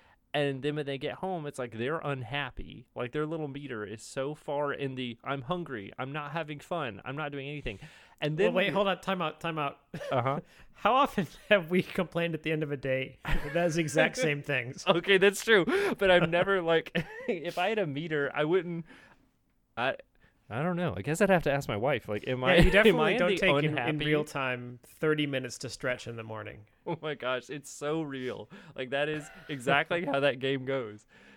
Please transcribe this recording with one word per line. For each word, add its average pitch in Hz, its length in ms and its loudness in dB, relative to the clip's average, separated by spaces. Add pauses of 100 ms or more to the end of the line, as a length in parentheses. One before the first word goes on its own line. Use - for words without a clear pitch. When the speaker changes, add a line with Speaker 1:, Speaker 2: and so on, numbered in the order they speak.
(340)
Speaker 1:
And 139 280 0
then 147 160 -2
when 147 80 -4
they 139 120 -4
get 135 180 -6
home, 180 300 -4
it's 143 140 -8
like 113 180 -6
they're 135 200 -2
unhappy. 135 880 -6 (100)
Like, 120 160 -4
their 151 140 -2
little 156 240 -6
meter 131 340 -8
is 107 180 -10
so 139 320 -4
far 147 380 -2
in 135 240 -4
the, 123 300 -6
"I'm 135 160 -6
hungry, 135 580 -6
I'm 131 140 -8
not 143 180 -8
having 151 300 -6
fun, 131 420 -6
I'm 135 140 -8
not 147 160 -6
doing 139 160 -8
anything." 139 300 -8 (420)
And 151 180 0
Speaker 2:
Well, 202 80 6
Speaker 1:
then 214 60 0
Speaker 2:
wait, 196 140 2
Speaker 1:
you 185 60 0
Speaker 2:
hold 196 140 2
on, 185 140 0
time 190 200 -2
out, 156 200 -4
time 160 180 -4
out. 143 200 -4 (140)
<laughs> - 160 -8
Speaker 1:
Uh-huh. 135 300 2 (360)
Speaker 2:
How 214 180 4
often 254 340 2 (100)
<laughs> - 120 -4
have 185 200 4
we 180 140 4
complained 170 500 -4
at 156 100 -6
the 156 100 -2
end 156 100 0
of 143 80 -4
a 143 60 -4
day 131 480 -4
that 156 420 2
is 160 100 0
exact 160 400 2
Speaker 1:
<laughs> 208 100 2
Speaker 2:
same 143 140 0
things? 131 460 -4
Speaker 1:
Okay, 190 300 6
that's 196 260 4
true. 202 220 6 (320)
But 190 120 4
I've 175 200 8
never, 185 320 2
like, 165 360 2 (200)
<laughs> 508 100 -12
if 170 300 -4
I 180 100 2
had 220 120 0
a 196 60 2
meter, 147 480 -2
I 151 120 0
wouldn't, 170 400 0 (920)
I, 123 180 0 (540)
I 113 140 -4
don't 175 120 -2
know. 170 220 -2
I 98 40 -4
guess 143 200 0
I'd 196 80 6
have 180 140 6
to 147 80 2
ask 139 180 0
my 110 80 -2
wife. 120 320 0
Like, 104 180 -4
am 127 140 -2
Speaker 2:
Yeah, 127 60 0
Speaker 1:
I, 175 80 6
Speaker 2:
you 175 60 10
Speaker 1:
<laughs> - 60 10
am 185 40 4
Speaker 2:
definitely 190 440 6
Speaker 1:
I - 20 0
Speaker 2:
don't 175 120 4
Speaker 1:
the 190 80 2
Speaker 2:
take 170 200 4
in, 143 80 2
in 147 120 2
Speaker 1:
unhappy? 147 280 -2
Speaker 2:
real 151 180 2
time 123 560 -6 (200)
thirty 151 260 2
minutes 131 340 -4
to 127 100 -10
stretch - 380 -6
in 120 80 -10
the 113 80 -10
morning. 107 420 -10
Speaker 1:
<laughs> - 100 -20 (120)
Oh 165 120 -4
my 151 140 -6
gosh, 127 380 -4
it's 143 180 -12
so 151 320 -4
real. 127 480 -8 (260)
Like, 131 140 -8
that 143 180 -2
is 151 160 -4 (260)
exactly 147 540 0
how - 180 0
that 135 180 2
game 135 260 -2
goes. 120 400 -6 (320)